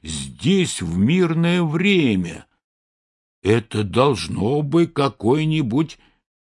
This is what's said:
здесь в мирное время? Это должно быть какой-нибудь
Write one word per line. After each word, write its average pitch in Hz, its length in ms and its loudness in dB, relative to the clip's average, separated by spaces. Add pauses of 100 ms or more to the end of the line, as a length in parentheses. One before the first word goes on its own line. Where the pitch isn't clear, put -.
здесь 80 800 -2
в 85 160 -4
мирное 170 640 2
время? 147 840 0 (920)
Это 107 420 0
должно 107 800 0
быть 165 300 0
какой-нибудь 143 1080 0 (460)